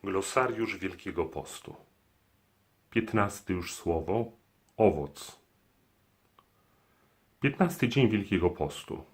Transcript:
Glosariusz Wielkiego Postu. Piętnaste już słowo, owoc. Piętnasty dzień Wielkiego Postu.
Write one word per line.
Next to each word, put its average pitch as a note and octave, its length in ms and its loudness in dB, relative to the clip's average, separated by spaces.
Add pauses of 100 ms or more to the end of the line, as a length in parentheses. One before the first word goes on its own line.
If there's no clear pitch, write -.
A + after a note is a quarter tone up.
Glosariusz G#2+ 720 0
Wielkiego F2 480 -4
Postu. - 520 -10 (1120)
Piętnaste G#2+ 640 0
już F2 220 -4
słowo, F2 580 -2 (440)
owoc. D2+ 640 2 (2000)
Piętnasty D3 480 2
dzień B2+ 200 6
Wielkiego F#2+ 420 2
Postu. - 640 -6